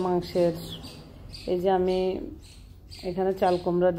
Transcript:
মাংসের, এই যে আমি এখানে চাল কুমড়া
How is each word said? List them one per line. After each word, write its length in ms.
মাংসের, 500
এই 120
যে 60
আমি 200
এখানে 220
চাল 220
কুমড়া 360